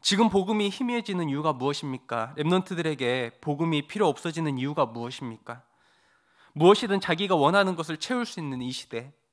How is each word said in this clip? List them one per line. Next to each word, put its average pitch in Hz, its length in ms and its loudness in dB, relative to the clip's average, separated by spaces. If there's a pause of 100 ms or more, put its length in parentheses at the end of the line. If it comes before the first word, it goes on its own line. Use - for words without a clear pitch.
지금 208 280 4
복음이 202 400 2
희미해지는 208 600 -4
이유가 151 240 0
무엇입니까? 131 840 -4
렘넌트들에게 151 1040 -2
복음이 151 480 -2
필요 208 180 0
없어지는 151 520 -2
이유가 143 280 0
무엇입니까? 117 760 -12 (920)
무엇이든 196 480 6
자기가 185 340 0
원하는 180 400 4
것을 160 220 -6
채울 247 300 -4
수 - 120 -12
있는 135 240 -6
이 127 80 -4
시대, 127 420 -10 (200)